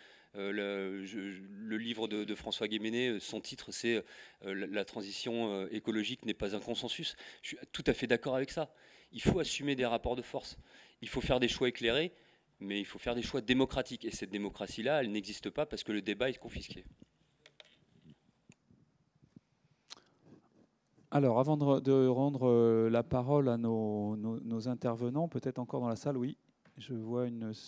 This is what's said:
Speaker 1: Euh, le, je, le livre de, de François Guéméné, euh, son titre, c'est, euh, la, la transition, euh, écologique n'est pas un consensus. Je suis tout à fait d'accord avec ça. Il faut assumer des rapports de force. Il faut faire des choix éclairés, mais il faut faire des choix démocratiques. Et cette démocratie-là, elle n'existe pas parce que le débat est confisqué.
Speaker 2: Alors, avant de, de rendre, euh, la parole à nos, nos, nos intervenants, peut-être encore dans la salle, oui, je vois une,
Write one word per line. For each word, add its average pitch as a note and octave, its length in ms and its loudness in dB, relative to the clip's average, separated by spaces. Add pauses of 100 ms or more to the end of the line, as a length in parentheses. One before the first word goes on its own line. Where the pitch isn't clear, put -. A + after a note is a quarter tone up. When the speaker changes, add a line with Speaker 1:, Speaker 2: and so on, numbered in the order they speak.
(340)
Speaker 1:
Euh, G2+ 180 -4
le, G2 540 -2
je, G2+ 120 -10
le G2 600 -8
livre A2+ 300 -4
de, G#2+ 160 -4
de G#2 100 -4
François G#2+ 340 -4
Guéméné, A2 400 0
euh, G#2+ 120 -2
son G#2+ 200 -8
titre, - 320 -12
c'est, A#2 320 0 (400)
euh, G2 100 -4
la, G2 120 -4
la G2 180 -2
transition, A2+ 680 -4
euh, F#2+ 200 -2
écologique A2 560 -4
n'est G#2 80 -2
pas G2+ 200 -4
un G#2 60 -2
consensus. - 560 -6 (260)
Je - 60 -10
suis - 80 -10 (160)
tout - 140 -8
à C3 80 4
fait B2+ 120 -4
d'accord B2 300 2
avec C3+ 140 0
ça. D#3 200 -4 (420)
Il - 100 -10
faut - 160 4
assumer C#3+ 380 -2
des B2+ 100 2
rapports A#2 300 0
de B2+ 40 -4
force. - 380 -10 (420)
Il A2+ 80 -10
faut B2+ 140 -4
faire B2+ 180 4
des A#2+ 80 4
choix B2 200 2
éclairés, B2 440 0 (480)
mais G2+ 180 -4
il G2+ 60 -2
faut - 140 -14
faire A#2+ 160 -2
des A#2+ 80 -2
choix C3 180 -4
démocratiques. B2+ 640 2
Et A2+ 60 -4
cette G2+ 200 -6
démocratie-là, G#2 680 -2
elle A#2 100 0
n'existe G#2 380 -6
pas C#3+ 160 -2
parce A#2 200 -8
que A2+ 80 -4
le G#2 100 0
débat G#2 260 0
est B2 100 -6
confisqué. - 460 -12 (4000)
Speaker 2:
Alors, C3 280 6
avant C#3+ 180 6
de, C#3 240 6
de C3+ 280 6
rendre, B2+ 380 4
euh, A#2 440 8
la A#2 120 4
parole C3 460 4
à A#2 80 4
nos, G#2+ 600 0
nos, A2 240 -4
nos A2+ 280 -4
intervenants, B2 600 0
peut-être B2+ 300 -4
encore B2+ 220 -4
dans A#2+ 80 0
la A2+ 80 0
salle, C#3 220 -2
oui, B2+ 180 -2 (400)
je B2 160 -12
vois A#2+ 340 -2
une, A2+ 280 -6 (140)